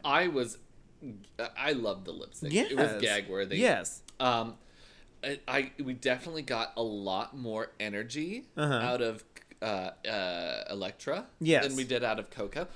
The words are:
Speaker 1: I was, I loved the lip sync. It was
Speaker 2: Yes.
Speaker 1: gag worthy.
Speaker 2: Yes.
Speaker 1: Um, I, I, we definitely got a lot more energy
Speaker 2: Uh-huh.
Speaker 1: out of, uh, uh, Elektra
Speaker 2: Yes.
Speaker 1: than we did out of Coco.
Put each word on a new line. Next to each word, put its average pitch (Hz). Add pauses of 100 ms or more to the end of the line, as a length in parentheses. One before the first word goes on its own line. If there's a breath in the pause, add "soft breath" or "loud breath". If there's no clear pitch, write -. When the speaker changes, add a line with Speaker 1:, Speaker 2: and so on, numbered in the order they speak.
Speaker 1:
I 151
was, 127 (1000)
I 143
loved 104
the 90
lip -
sync. 147
It 240
was -
Speaker 2:
Yes. 104
Speaker 1:
gag 101
worthy. 98
Speaker 2:
Yes. 185 (180)
Speaker 1:
Um, 117 (680 soft breath)
I, 139
I, 131 (100)
we 131
definitely 131
got 120
a 117
lot 101
more 113
energy 120 (100)
Speaker 2:
Uh-huh. 151
Speaker 1:
out 123
of, 113 (380)
uh, 98 (140)
uh, 87
Elektra 101 (120)
Speaker 2:
Yes. 156
Speaker 1:
than 135
we 131
did 123
out 110
of 104
Coco. 113